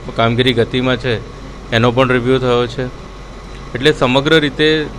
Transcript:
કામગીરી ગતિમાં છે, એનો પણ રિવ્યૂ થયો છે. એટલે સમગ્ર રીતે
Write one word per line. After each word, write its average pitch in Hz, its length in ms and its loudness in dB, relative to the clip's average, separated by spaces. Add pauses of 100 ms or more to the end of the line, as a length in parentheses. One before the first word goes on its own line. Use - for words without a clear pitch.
(160)
કામગીરી 117 360 2
ગતિમાં 123 440 0
છે, 113 240 -2 (520)
એનો 117 180 4
પણ 127 180 4
રિવ્યૂ 127 300 2
થયો 123 280 2
છે. 120 180 -6 (880)
એટલે 139 180 2
સમગ્ર 139 460 4
રીતે 151 480 2 (120)